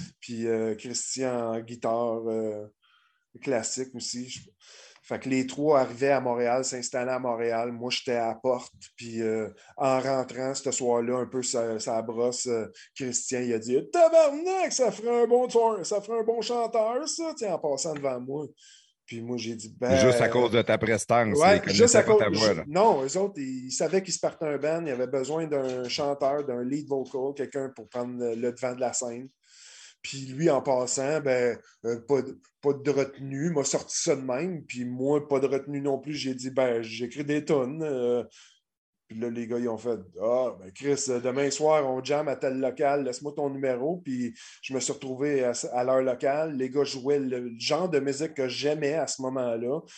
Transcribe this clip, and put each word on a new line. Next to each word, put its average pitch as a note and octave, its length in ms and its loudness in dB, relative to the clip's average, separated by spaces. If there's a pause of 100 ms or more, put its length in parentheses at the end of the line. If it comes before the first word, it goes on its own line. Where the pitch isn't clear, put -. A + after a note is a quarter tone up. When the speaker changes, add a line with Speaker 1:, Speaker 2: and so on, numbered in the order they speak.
(200)
Speaker 1:
puis, A#2 280 -6
euh, A2+ 280 0
Christian A#2+ 800 -4
en A2+ 80 -4
guitare, A#2 640 -2
euh, A2 380 -2 (760)
classique C3 520 -4
aussi. B2 360 -8
Je... - 120 -12 (680)
Fait A2+ 80 -4
que - 100 -10
les C3 200 0
trois C#3+ 320 4
arrivaient B2 320 2
à C3+ 100 4
Montréal, B2 420 0
s'installaient B2+ 460 -4
à B2+ 80 -2
Montréal. A#2 540 -2
Moi, A#2+ 180 -8
j'étais B2 220 -4
à A#2 160 0
la A2+ 80 -2
porte. B2 360 -2 (240)
Puis, A2+ 280 -6
euh, A2 260 -2 (260)
en C3+ 240 2
rentrant C3 540 -2
ce C3+ 160 -6
soir-là, A#2+ 480 0
un B2 80 -2
peu B2+ 160 -4
sa, A#2 380 -2
sa A2+ 240 -2
brosse, A#2+ 420 -2
euh, A2+ 220 -2 (260)
Christian, B2+ 460 -4
il B2 160 -2
a - 20 0
dit, « A#2 180 -2 (160)
Tabarnak, E4 800 4
ça A#3+ 200 2
ferait A#3 320 2
un - 20 6
bon A#3+ 220 4
tour, A3+ 360 4
ça G#3 160 -2
ferait A3 200 -2
un A3 40 0
bon A3+ 180 0
chanteur, A#3 680 0
ça, D#4+ 260 -4
tu - 80 -8
sais, G#3 60 -2
en E3 80 0
passant D3 380 -2
devant C3+ 260 -2
moi. » C#3 240 -6 (600)
Puis A#2 140 -10
moi, A#2+ 160 -6
j'ai A2+ 180 -6
dit, « A2 240 -14
Ben » B2 160 4 (100)
Speaker 2:
Juste B2 160 6
à A2+ 80 4
cause A#2+ 220 4
de A2+ 100 6
ta A2 160 4
prestance, A2 640 2
Speaker 1:
Ouais, F#3+ 180 8
Speaker 2:
ils - 40 0
connaissaient - 120 -2
Speaker 1:
juste A3+ 220 8
à - 80 10
Speaker 2:
pas A3 120 6
ta G#3+ 120 6
Speaker 1:
cause, G3 100 2
Speaker 2:
voix, G#3+ 120 6
Speaker 1:
ju-, F#2 80 4
Speaker 2:
là. - 100 -6
Speaker 1:
non, E3+ 360 6
eux C#3 140 -2
autres, G3 220 -2
ils, C3 260 -6
ils B2+ 60 -12
savaient F3 320 2
qu'ils E3+ 100 -6
se - 60 -4
partaient E3 260 -2
un D3 140 -2
band, D#3+ 260 0
ils D3+ 60 -2
avaient B2 160 0
besoin C#3+ 400 -2
d'un C3 420 -2
chanteur, C#3+ 560 0
d'un B2 180 -2
lead C#3 240 -4
vocal, C3+ 480 -2
quelqu'un C3+ 400 -6
pour A2 140 -16
prendre B2 300 -6
le, A#2+ 160 -2
le A#2+ 160 -2
devant B2 240 -4
de B2 40 -12
la B2 140 -2
scène. B2 340 -8 (760)
Puis C3+ 260 -10
lui, C#3 220 2
en C3+ 120 4
passant, C3 580 0
ben, B2+ 380 2 (260)
euh, A#2 240 -2
pas C#3 140 4
de, C3 180 -12 (220)
pas C#3+ 100 2
de C3+ 180 -2
retenue, C3+ 600 -2
m'a D3 160 0
sorti - 360 -2
ça E3 140 2
de C3+ 60 -4
même. C#3 420 -4
Puis B2 220 -8
moi, C#3 420 0
pas C#3 140 2
de C3+ 60 4
retenue C#3 340 -2
non C#3 180 -2
plus, C#3+ 140 -8
j'ai C3+ 200 -4
dit, « B2+ 180 -8
Ben, B2+ 300 2
j'écris A#2+ 440 -8
des D3 180 0
tunes. » D3 400 0
Euh, B2 400 0 (840)
puis A2 100 -12
là, A#2+ 100 -2
les A#2 160 -6
gars, A#2+ 140 -4
ils A#2+ 80 -2
ont A2+ 100 -4
fait, « A2 220 -4 (220)
Ah, A#2+ 360 0
ben F#2 140 -18
Chris, C#3 380 -2
euh, B2 100 0
demain C3 320 0
soir, D3+ 340 4
on C3 160 -2
jam D3 280 -2
à C3 80 -4
tel C3 240 -2
local, C#3 420 0
laisse-moi C#3 320 -6
ton D3 140 -2
numéro. » C3+ 560 -2
Puis B2 280 -4 (280)
je - 120 -8
me C3 60 -2
suis C#3 140 -2
retrouvé C3+ 500 -2
à, B2 80 2 (220)
à B2 100 0
l'heure C3 180 4
locale. C#3+ 540 0
Les C3 140 -2
gars C#3 160 2
jouaient C3+ 340 0
le, B2 300 -4
le A#2 100 -12
genre D#3 300 0
de D#3 100 2
musique C#3 360 -2
que C3 120 -2
j'aimais C#3+ 460 -2
à D3+ 140 -2
ce - 160 -8
moment-là, B2+ 580 -2 (160)